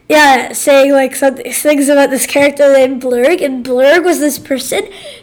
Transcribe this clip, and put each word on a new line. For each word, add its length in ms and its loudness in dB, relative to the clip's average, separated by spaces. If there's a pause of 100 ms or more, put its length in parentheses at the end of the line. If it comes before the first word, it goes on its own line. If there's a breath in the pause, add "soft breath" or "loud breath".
yeah, 440 2
saying, 400 2
like, 220 0
some 220 -2
things 520 -2
about 220 2
this 160 -4
character 460 0
named 300 0
Blurg. 420 0
And 200 -6
Blurg 400 2
was 140 0
this 200 -2
person 500 -8 (340 loud breath)